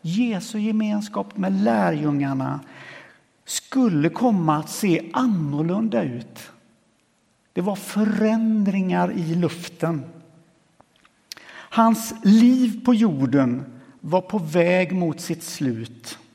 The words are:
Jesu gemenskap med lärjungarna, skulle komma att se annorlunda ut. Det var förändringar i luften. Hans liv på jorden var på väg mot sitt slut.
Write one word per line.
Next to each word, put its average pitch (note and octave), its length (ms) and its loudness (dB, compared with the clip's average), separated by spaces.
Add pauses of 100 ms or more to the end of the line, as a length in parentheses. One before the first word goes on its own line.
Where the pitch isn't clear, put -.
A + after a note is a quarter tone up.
Jesu G#3 580 -4
gemenskap G#3+ 760 -4
med F#3+ 160 -2
lärjungarna, D3 1080 0 (840)
skulle F3+ 640 0
komma E3+ 480 2
att D3+ 140 -6
se F3 420 0
annorlunda F#3 880 0
ut. A#2+ 480 -10 (1000)
Det F#3 80 -4
var F#3+ 160 -2
förändringar G3+ 1400 0
i E3 220 -2
luften. E3 680 -2 (1500)
Hans - 720 0
liv A#3 640 6
på B3 100 6
jorden C3+ 680 2 (420)
var F3 140 2
på F#3 180 -6
väg F3 540 2
mot F3 280 -2
sitt D#3+ 220 -8
slut. - 760 -8 (160)